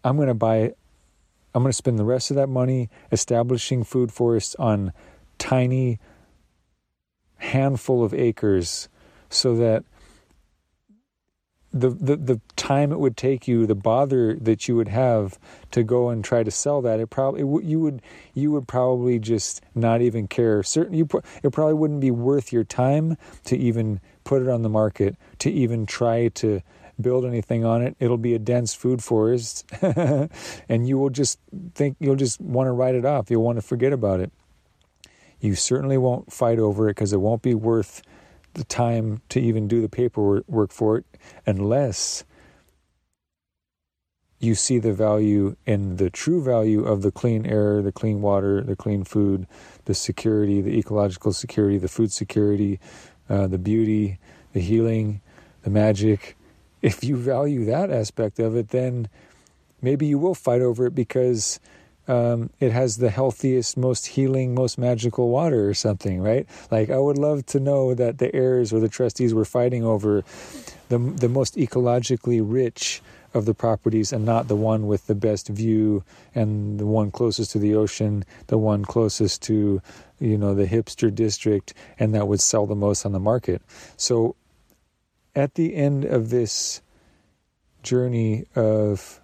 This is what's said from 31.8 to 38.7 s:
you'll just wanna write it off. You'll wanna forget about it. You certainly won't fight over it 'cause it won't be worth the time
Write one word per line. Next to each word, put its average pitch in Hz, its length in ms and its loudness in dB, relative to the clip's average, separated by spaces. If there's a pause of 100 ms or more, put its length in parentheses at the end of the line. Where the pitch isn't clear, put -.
you'll 139 160 2
just 131 240 -2
wanna 131 320 0
write 127 240 0
it 120 80 0
off. 135 260 0
You'll 113 140 4
wanna 117 180 0
forget 127 300 0
about 101 280 0
it. - 120 -6 (1080)
You 104 140 0
certainly 135 420 0
won't 127 360 0
fight 117 260 2
over 107 300 2
it 98 80 -2
'cause 101 160 -2
it 98 80 2
won't 110 220 0
be 117 120 2
worth 110 480 -2 (520)
the 135 100 -8
time 117 640 -2